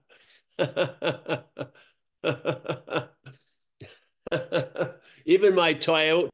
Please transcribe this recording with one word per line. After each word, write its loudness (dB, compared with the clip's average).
Even 6
my 4
Toyo-, 2